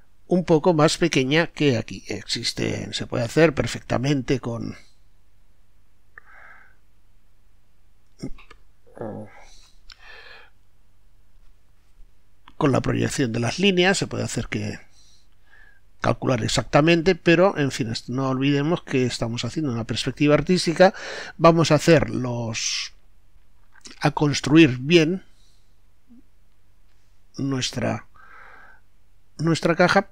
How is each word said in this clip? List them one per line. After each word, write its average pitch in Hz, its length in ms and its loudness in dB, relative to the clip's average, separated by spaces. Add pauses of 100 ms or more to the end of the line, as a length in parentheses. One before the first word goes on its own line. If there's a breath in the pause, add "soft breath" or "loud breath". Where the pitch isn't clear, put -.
(260 soft breath)
un 180 180 0
poco 170 300 2
más 156 240 2
pequeña 151 500 0
que 139 280 0
aquí. 95 320 -8
Existe, 110 840 -6
se 113 140 -8
puede 120 180 -4
hacer 156 300 2
perfectamente 123 840 -2
con... 113 360 -8 (4000 loud breath)
con 139 120 2
la 120 100 0
proyección 113 500 -2
de 117 80 -4
las 117 180 -4
líneas, 185 380 2
se 139 100 -4
puede 113 160 -6
hacer - 260 -6
que - 300 -8 (1200 soft breath)
calcular 120 420 -2
exactamente, 160 720 2
pero, 170 440 4
en 139 120 0
fin, 113 200 -4
est-, - 180 -8
no 135 200 -2
olvidemos 143 540 0
que 127 240 0
estamos 120 380 -4
haciendo 147 280 -4
una 117 120 -4
perspectiva 143 500 0
artística. 180 600 4 (440 loud breath)
Vamos 165 340 6
a 151 40 6
hacer 143 340 4
los, 120 840 -6 (1080)
a 147 100 0
construir 147 680 4
bien 165 460 2 (2250)
nuestra, 127 680 -4 (1300 soft breath)
nuestra 165 360 0
caja, - 380 2